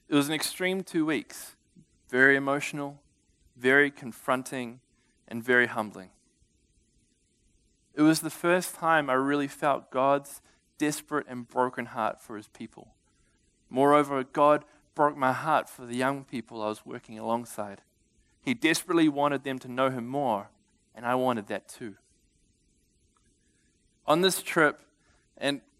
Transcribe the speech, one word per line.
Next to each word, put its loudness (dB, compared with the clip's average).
It -2
was 2
an -4
extreme -4
two -2
weeks, -6
very 6
emotional, -4
very 6
confronting, -6
and -8
very 6
humbling. -6
It 2
was 4
the -8
first 0
time 2
I 2
really 0
felt -2
God's 0
desperate -4
and -14
broken -2
heart -4
for -14
his -16
people. -20
Moreover, 4
God 2
broke 2
my 2
heart -2
for -18
the -10
young -2
people -12
I -4
was -8
working -16
alongside. -6
He -4
desperately 2
wanted 0
them -6
to -18
know 0
him -6
more, -4
and -12
I 0
wanted -2
that -8
too. -16
On 2
this 0
trip, 2
and -4